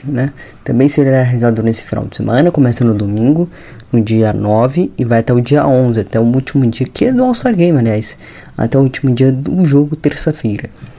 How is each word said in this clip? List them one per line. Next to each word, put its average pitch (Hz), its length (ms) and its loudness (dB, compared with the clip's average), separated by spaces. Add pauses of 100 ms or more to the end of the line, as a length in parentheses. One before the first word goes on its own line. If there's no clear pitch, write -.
né? 135 300 -4 (300)
Também 131 260 2
será 135 320 2
realizado 120 400 0
nesse 113 220 -2
final 110 220 -6
de - 120 -12
semana, 123 340 0
começa 127 320 2
no 113 120 2
domingo, 113 520 0 (460)
no 117 100 2
dia 110 300 0
nove, 113 640 0
e 123 80 -2
vai 117 140 2
até - 120 0
o 123 80 2
dia 139 280 0
onze, 127 320 2
até 107 200 -2
o 113 40 2
último 127 420 0
dia, 120 260 -2
que - 140 -2
é 262 60 0
do 254 120 2
All-Star 247 320 0
Game, 170 220 2
aliás, 110 400 -2 (400)
até 117 200 0
o 135 40 4
último 131 320 0
dia 131 180 2
do 143 340 0
jogo, 147 300 2
terça-feira. - 720 -4 (300)